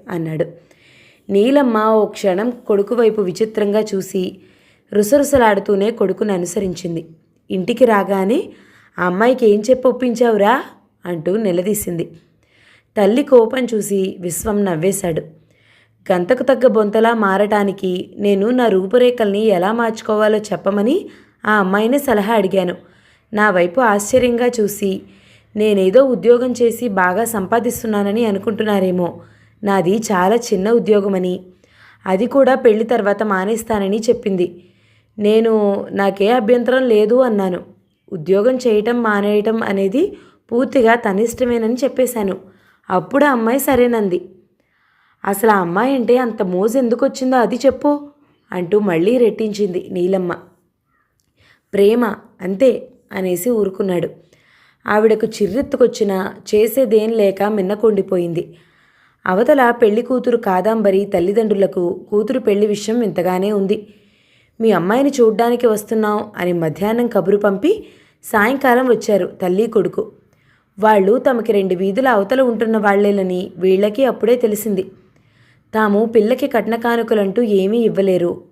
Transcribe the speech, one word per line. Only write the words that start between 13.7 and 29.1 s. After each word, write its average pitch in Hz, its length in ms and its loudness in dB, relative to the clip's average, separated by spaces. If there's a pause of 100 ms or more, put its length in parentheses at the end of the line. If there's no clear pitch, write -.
చూసి 202 440 -2
విశ్వం 202 460 -4
నవ్వేశాడు. 175 560 -2 (880)
"గంతకు 185 320 0
తగ్గ 254 240 4
బొంతలా 220 460 2
మారటానికి 196 1040 0
నేను 202 320 2
నా 247 180 2
రూపురేఖల్ని 214 800 2
ఎలా 196 280 2
మార్చుకోవాలో 220 640 0
చెప్పమని 202 720 -2 (360)
ఆ 214 60 0
అమ్మాయిని 214 480 0
సలహా 214 340 0
అడిగాను. 185 420 0 (580)
నా 208 160 2
వైపు 180 320 0
ఆశ్చర్యంగా 240 640 0
చూసి, 202 540 -4 (560)
నేనేదో 208 480 4
ఉద్యోగం 240 460 2
చేసి 233 360 0
బాగా 190 380 0
సంపాదిస్తున్నానని 226 1000 -2
అనుకుంటున్నారేమో. 196 960 -2 (420)